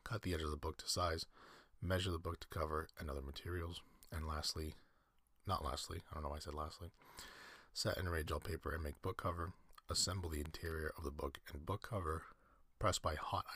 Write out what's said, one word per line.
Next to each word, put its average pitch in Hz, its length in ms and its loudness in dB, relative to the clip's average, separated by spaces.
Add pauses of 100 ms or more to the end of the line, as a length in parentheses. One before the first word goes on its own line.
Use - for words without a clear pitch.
Cut 113 200 -2
the 90 100 2
edge 80 80 4
of 78 100 2
the 73 60 0
book 78 200 -2
to - 120 -4
size. 85 360 4 (560)
Measure 92 300 4
the 85 80 2
book 85 220 -2
to - 60 -12
cover 78 400 2 (120)
and 78 100 -2
other 69 120 0
materials. 85 600 -2 (300)
And 78 160 -2
lastly, 78 480 0 (720)
not 92 180 4
lastly, 80 380 0 (100)
I - 20 -8
don't 78 100 -2
know 71 60 0
why 73 80 0
I - 20 -6
said 73 140 -6
lastly, 78 380 -4 (840)
set - 240 2
and 92 100 2
arrange 85 240 2
all 76 80 4
paper 76 340 0
and 80 100 0
make 73 180 -2
book 92 220 0
cover. 85 300 2 (360)
Assemble 92 400 4
the 76 120 0
interior 80 560 -2
of - 60 -6
the 71 80 0
book 71 280 -2 (140)
and 71 120 -6
book 95 240 -2
cover. 82 340 0 (560)
Press 98 200 6
by 80 160 2
hot - 300 0 (100)